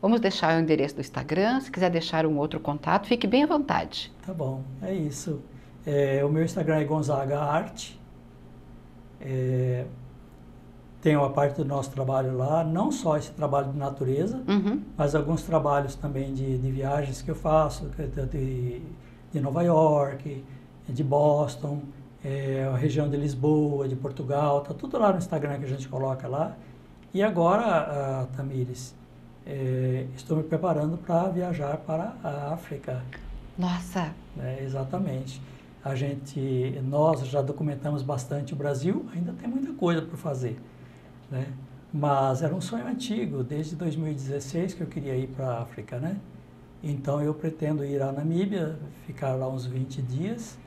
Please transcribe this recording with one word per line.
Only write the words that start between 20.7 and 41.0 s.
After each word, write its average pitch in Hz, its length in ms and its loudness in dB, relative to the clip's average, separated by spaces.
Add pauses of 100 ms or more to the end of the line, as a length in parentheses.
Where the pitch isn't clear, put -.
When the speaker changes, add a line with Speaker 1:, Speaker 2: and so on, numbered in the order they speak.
Speaker 2:
de 139 160 -2
Boston, 147 800 4 (420)
é, 135 500 -2
a - 20 0
região 147 340 2
de 143 60 0
Lisboa, 143 720 4
de 131 80 -2
Portugal, 143 680 2
tá - 120 -8
tudo - 260 -4
lá 208 140 8
no 185 60 2
Instagram 147 400 -2
que 139 60 -4
a 127 40 -6
gente 135 180 -4
coloca 131 400 -2
lá. 139 280 -2 (580)
E 190 100 4
agora, 185 420 6
ah, 139 680 2
Tamires, 131 580 -4 (520)
é, 127 600 0 (100)
estou - 220 -2
me 156 60 2
preparando 160 540 2
pra 175 320 2
viajar 160 480 -2
para 165 360 -4 (100)
a 143 300 -4
África. 135 480 -6 (560)
Speaker 1:
Nossa! 180 560 -2 (240)
Speaker 2:
É, 131 260 -6
exatamente. 135 800 -4 (420)
A 135 120 -2
gente, 135 880 -2
nós 143 420 4
já 139 160 0
documentamos 147 600 -2
bastante 143 480 -4
o 165 60 -6
Brasil, 143 480 0 (100)
ainda 175 160 -2
tem - 180 -8
muita 269 240 -2
coisa 170 280 2
por 151 160 -10
fazer, 127 420 -4 (720)